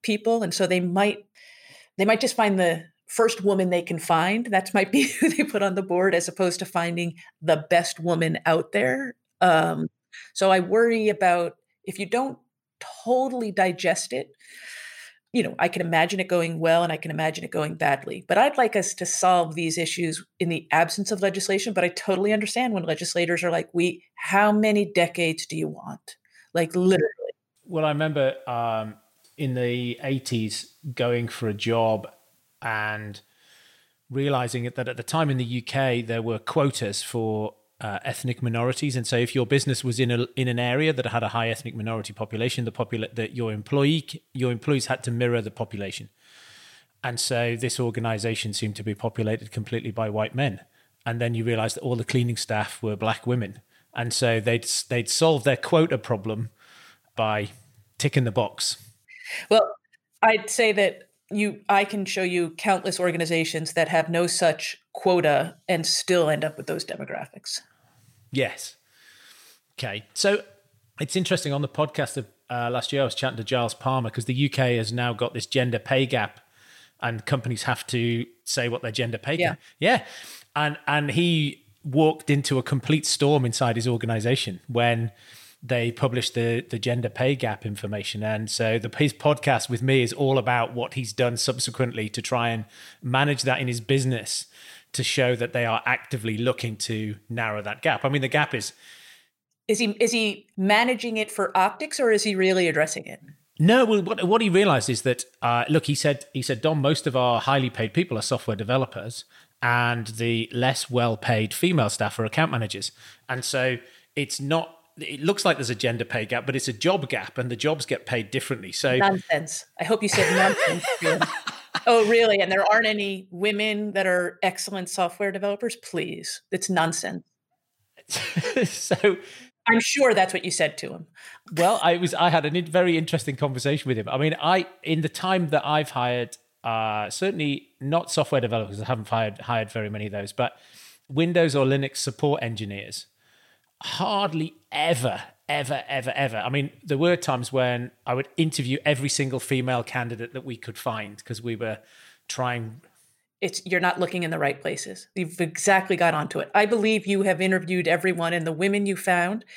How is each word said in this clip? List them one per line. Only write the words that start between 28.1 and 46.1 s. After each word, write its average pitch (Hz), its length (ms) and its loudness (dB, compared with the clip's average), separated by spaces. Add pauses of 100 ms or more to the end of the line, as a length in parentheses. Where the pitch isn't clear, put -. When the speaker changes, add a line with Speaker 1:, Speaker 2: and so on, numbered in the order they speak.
Speaker 2:
um, 113 500 -2 (420)
in 135 160 -2
the 123 500 -2
eighties 123 720 -4 (180)
going 120 360 0
for - 180 -6
a 107 60 0
job 113 580 0 (500)
and 107 600 -6 (880)
realizing 123 640 -2
that 127 140 -4
at 123 80 -8
the 117 60 -10
time 160 260 0
in 135 80 0
the 123 80 0
U 120 160 -4
K 131 400 0
there 113 200 -4
were 113 180 -2
quotas 131 600 -2
for, 110 540 -4 (240)
uh, 104 240 -6
ethnic 123 400 -4
minorities. 123 540 0
And 117 100 -4
so 123 100 0
if 117 160 0
your 127 120 2
business 135 380 0
was 120 140 -2
in 123 140 2
a, 120 240 0
in 131 120 0
an 120 120 -2
area 131 340 2
that 127 140 -2
had 113 160 0
a 101 60 -2
high 117 200 0
ethnic 113 240 -6
minority 110 400 -6
population, 117 520 -4
the 113 60 -4
popula-, 110 440 -6
that 113 180 -4
your 117 180 -4
employee, 143 720 0 (120)
your 127 180 0
employees 127 360 0
had 131 180 -2
to 127 60 -2
mirror 120 300 2
the 104 100 -6
population. 101 580 -8 (920)